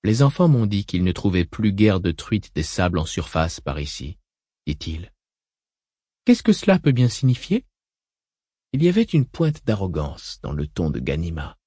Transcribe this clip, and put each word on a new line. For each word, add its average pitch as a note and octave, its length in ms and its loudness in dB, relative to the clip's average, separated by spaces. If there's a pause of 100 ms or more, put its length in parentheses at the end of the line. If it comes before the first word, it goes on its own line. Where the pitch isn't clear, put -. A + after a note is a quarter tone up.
« - 0 -
Les A2 200 2
enfants D#3+ 260 4
m'ont A#2+ 160 4
dit G2+ 180 0
qu'ils F2+ 220 -2
ne F#2 80 2
trouvaient F#2 320 0
plus G#2+ 260 -2
guère G2 300 4
de F2+ 100 -2
truites - 420 -6
des D#2 100 -4
sables F2+ 360 -2
en D#2 60 -2
surface - 560 -4
par C#2+ 180 -6
ici, » C#2+ 380 -10 (500)
dit-il. « D#2+ 460 -8 (1120)
Qu'est-ce A#3+ 180 4
que G#3+ 100 4
cela F#3 260 2
peut C#3+ 120 2
bien B2 180 4
signifier ? » C3+ 560 0 (1080)
Il C#3 100 0
y F3 60 6
avait G#3+ 140 2
une D3 220 2
pointe D3+ 400 -2
d'arrogance E2+ 760 -4
dans - 100 -8
le D2 160 -4
ton D#2+ 220 -4
de B1 100 -4
Ganima. D2+ 680 -6